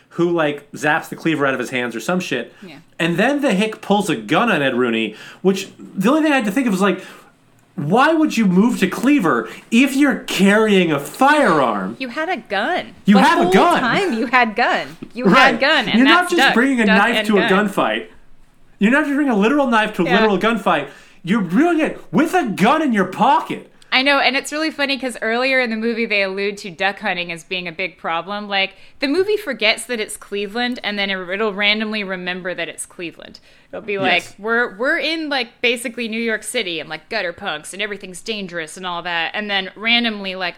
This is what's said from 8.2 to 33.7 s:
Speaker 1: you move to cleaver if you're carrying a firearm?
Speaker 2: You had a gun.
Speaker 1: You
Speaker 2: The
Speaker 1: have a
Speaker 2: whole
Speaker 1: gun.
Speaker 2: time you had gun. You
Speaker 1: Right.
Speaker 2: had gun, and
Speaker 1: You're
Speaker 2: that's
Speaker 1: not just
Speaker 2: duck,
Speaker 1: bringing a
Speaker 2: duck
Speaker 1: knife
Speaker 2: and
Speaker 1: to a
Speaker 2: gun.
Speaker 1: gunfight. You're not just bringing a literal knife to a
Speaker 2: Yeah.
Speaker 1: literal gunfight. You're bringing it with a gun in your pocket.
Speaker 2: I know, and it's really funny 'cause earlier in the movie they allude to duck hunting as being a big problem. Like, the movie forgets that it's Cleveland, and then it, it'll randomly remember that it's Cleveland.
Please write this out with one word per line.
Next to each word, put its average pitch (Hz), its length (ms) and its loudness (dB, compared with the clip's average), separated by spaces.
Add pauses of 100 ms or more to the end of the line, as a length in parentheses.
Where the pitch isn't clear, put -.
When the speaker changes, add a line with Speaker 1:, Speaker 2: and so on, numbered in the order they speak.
Speaker 1:
you 226 100 4
move 190 340 4
to 220 80 2
cleaver 180 600 2 (220)
if 254 240 4
you're 269 260 2
carrying 196 720 4
a 139 60 2
firearm? 151 1000 2
Speaker 2:
You 262 100 -8
had 311 200 -6
a 359 80 -4
gun. 220 580 -6 (100)
Speaker 1:
You 208 100 6
Speaker 2:
The 247 80 6
Speaker 1:
have 320 160 4
a - 60 2
Speaker 2:
whole 359 80 2
Speaker 1:
gun. 330 280 6
Speaker 2:
time 311 340 0
you 226 120 -2
had 233 300 2
gun. 208 400 -2 (180)
You 240 120 -4
Speaker 1:
Right. 262 260 6
Speaker 2:
had 233 80 -4
gun, 269 280 2
and 220 100 2
Speaker 1:
You're 269 100 6
Speaker 2:
that's 349 240 4
Speaker 1:
not 349 40 2
just 269 120 6
Speaker 2:
duck, - 60 2
Speaker 1:
bringing 254 260 2
a 214 60 2
Speaker 2:
duck 220 120 4
Speaker 1:
knife 226 180 2
Speaker 2:
and 214 120 0
Speaker 1:
to 208 100 4
a 170 100 2
Speaker 2:
gun. 202 200 2
Speaker 1:
gunfight. 120 380 -2 (760)
You're 214 120 4
not 302 120 4
just 285 100 -4
bringing 277 180 0
a 214 60 0
literal 269 300 2
knife 214 260 0
to 185 80 0
a 165 40 0
Speaker 2:
Yeah. - 140 0
Speaker 1:
literal 208 180 2
gunfight. 185 500 0 (340)
You're 202 200 0
bringing 302 380 2
it - 200 -2 (120)
with 262 220 2
a 349 100 2
gun 226 380 2
in 269 100 0
your 202 140 2
pocket. - 640 0 (240)
Speaker 2:
I 254 100 2
know, 277 180 2
and 254 160 0
it's 269 160 -6
really 311 180 -2
funny 277 260 -4
'cause 247 240 -6
earlier 254 380 0
in 247 120 0
the 220 60 -4
movie 226 300 -2
they 202 160 0
allude 196 360 -4
to 202 120 -12
duck 190 300 -4
hunting 175 320 -4
as 165 100 -12
being 180 240 -8
a 165 60 -8
big 180 260 -8
problem. 190 500 -6
Like, 196 260 -2 (260)
the 285 80 -2
movie 381 280 0
forgets 226 500 -2
that 240 120 -6
it's 208 180 -8
Cleveland, 214 680 -6
and 208 120 -6
then 196 140 -2
it, 190 80 -4 (100)
it'll 202 240 -2
randomly 214 520 0
remember 180 500 -8
that 165 140 -6
it's - 180 -14
Cleveland. - 540 -14 (320)